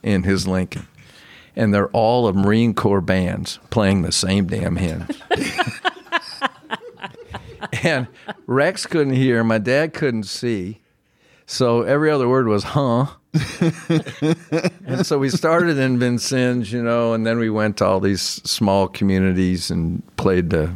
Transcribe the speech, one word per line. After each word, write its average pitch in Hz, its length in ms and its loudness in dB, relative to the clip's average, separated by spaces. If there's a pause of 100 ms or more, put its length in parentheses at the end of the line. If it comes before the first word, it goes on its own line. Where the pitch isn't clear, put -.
in 98 220 0
his 95 240 0
Lincoln, 92 400 -4 (680)
and 107 160 2
they're 101 160 2
all 120 380 2
of 95 80 0
Marine 107 380 2
Corps 101 280 2
bands 92 580 -2 (120)
playing 98 320 2
the 85 100 -2
same 95 340 0
damn 90 300 -2
hymn. 87 280 -4 (240)
<laughs> 349 100 0 (2500)
And 139 240 0 (400)
Rex 143 380 0
couldn't 143 280 0
hear, 127 300 2
my 113 140 2
dad 139 360 0
couldn't 120 300 -2
see, 104 560 -6 (680)
so 117 380 2
every 147 260 2
other 135 180 2
word 127 200 4
was, 104 160 2
"Huh." 131 440 0 (260)
<laughs> 160 1500 -2
And 131 200 -2
so 147 140 0
we 135 100 0
started 165 480 2
in 131 220 2
Vincennes, 123 720 0
you 120 100 -4
know, 117 320 0
and 113 140 0
then 113 100 0
we 113 120 0
went 107 280 0
to 98 80 2
all 98 140 4
these 98 220 2
small - 680 0
communities 92 840 2
and 85 320 -2 (160)
played 90 320 2
to 82 260 0